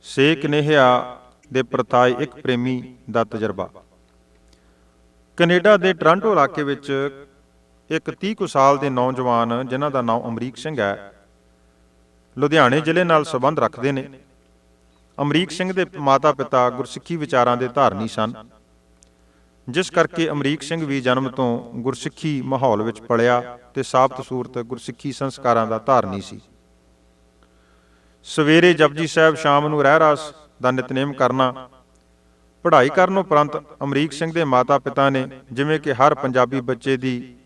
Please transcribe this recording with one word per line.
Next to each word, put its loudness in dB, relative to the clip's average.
ਸੇਕ 0
ਨੇਹਿਆ 2
ਦੇ 0
ਪ੍ਰਤਾਏ 2
ਇੱਕ -6
ਪ੍ਰੇਮੀ -4
ਦਾ 0
ਤਜਰਬਾ। -6
ਕੈਨੇਡਾ 4
ਦੇ 2
ਟੋਰਾਂਟੋ 2
ਇਲਾਕੇ 2
ਵਿੱਚ -4
ਇੱਕ -4
ਤੀਹ -6
ਕੁ -4
ਸਾਲ 4
ਦੇ -2
ਨੌਜਵਾਨ, 0
ਜਿਨ੍ਹਾਂ -4
ਦਾ -2
ਨਾਮ -2
ਅਮਰੀਕ -8
ਸਿੰਘ -8
ਹੈ, -4
ਲੁਧਿਆਣੇ 4
ਜ਼ਿਲ੍ਹੇ 0
ਨਾਲ 2
ਸੰਬੰਧ -2
ਰੱਖਦੇ -2
ਨੇ। -6
ਅਮਰੀਕ -2
ਸਿੰਘ -6
ਦੇ -2
ਮਾਤਾ-ਪਿਤਾ 2
ਗੁਰਸਿੱਖੀ -10
ਵਿਚਾਰਾਂ 0
ਦੇ -4
ਧਾਰਨੀ 0
ਸਨ, -4
ਜਿਸ -2
ਕਰਕੇ 0
ਅਮਰੀਕ -2
ਸਿੰਘ -6
ਵੀ -4
ਜਨਮ 0
ਤੋਂ -2
ਗੁਰਸਿੱਖੀ -6
ਮਾਹੌਲ 0
ਵਿੱਚ -6
ਪਲਿਆ 0
ਤੇ -6
ਸਾਬਤ 0
ਸੂਰਤ -8
ਗੁਰਸਿੱਖੀ -10
ਸੰਸਕਾਰਾਂ 0
ਦਾ -4
ਧਾਰਨੀ 0
ਸੀ। -16
ਸਵੇਰੇ 4
ਜਪਜੀ 2
ਸਾਹਿਬ, 2
ਸ਼ਾਮ 2
ਨੂੰ -2
ਰਹਿਰਾਸ 2
ਦਾ 2
ਨਿਤਨੇਮ -4
ਕਰਨਾ। -2
ਪੜ੍ਹਾਈ 6
ਕਰਨ 2
ਉਪਰੰਤ 0
ਅਮਰੀਕ -2
ਸਿੰਘ -6
ਦੇ -2
ਮਾਤਾ-ਪਿਤਾ 2
ਨੇ, -2
ਜਿਵੇਂ -2
ਕਿ -4
ਹਰ 4
ਪੰਜਾਬੀ 0
ਬੱਚੇ -4
ਦੀ -8